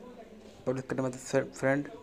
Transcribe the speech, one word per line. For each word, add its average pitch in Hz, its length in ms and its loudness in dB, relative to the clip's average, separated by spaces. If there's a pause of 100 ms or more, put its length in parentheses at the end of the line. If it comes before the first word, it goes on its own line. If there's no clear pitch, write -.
(680)
पब्लिश - 0 -
करने 131 180 0
के 131 180 -2
बाद 127 100 0
फ्रे-, 135 340 2
friend 139 420 2 (140)